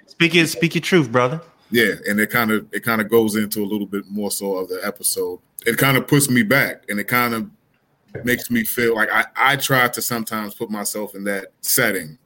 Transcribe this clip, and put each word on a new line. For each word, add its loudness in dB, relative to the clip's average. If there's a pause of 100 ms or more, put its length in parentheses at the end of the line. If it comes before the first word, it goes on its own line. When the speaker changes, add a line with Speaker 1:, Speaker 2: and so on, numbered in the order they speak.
Speaker 1:
speak 2
your, 6
speak 0
your 0
truth, 2
brother. 2 (300)
Speaker 2:
Yeah, 4 (160)
and 0
it 0
kinda, 0
it -6
kinda 0
goes 4
into -2
a -4
little -4
bit -6
more -4
so -4
of -6
the -6
episode. -4 (260)
It 0
kinda 4
puts 4
me 4
back, 0
and -2
it -6
kinda 0 (760)
makes -2
me 2
feel 0
like 0
I, 2 (100)
I 2
try 2
to -4
sometimes -6
put -8
myself -6
in -10
that -4 (140)
setting. -2